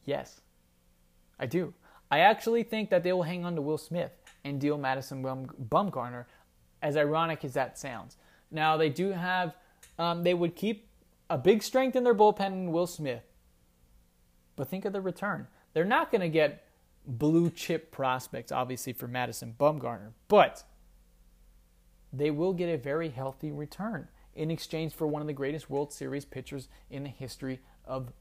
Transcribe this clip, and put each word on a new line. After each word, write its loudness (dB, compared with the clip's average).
Yes, -8
I -4
do. -2
I 6
actually 6
think -4
that 6
they 2
will 2
hang -4
on -2
to -2
Will 0
Smith -4
and -4
deal 0
Madison -4
Bum-, -6
Bumgarner, 0
as 0
ironic 2
as -8
that -2
sounds. -12
Now, 2
they 4
do 0
have, -2
um, 0
they 4
would 0
keep -4
a 0
big 6
strength 2
in 2
their 6
bullpen 4
in -4
Will 2
Smith. -6
But -6
think -6
of -2
the -4
return. -6
They're 2
not 2
gonna 2
get 2
blue 4
chip -6
prospects, -4
obviously, -4
for -8
Madison -6
Bumgarner, 0
but 6
they 0
will 0
get -2
a 0
very -2
healthy -6
return -8
in -2
exchange -6
for -2
one -2
of -6
the -4
greatest -4
World -4
Series -8
pitchers -12
in -10
the -8
history -8
of -8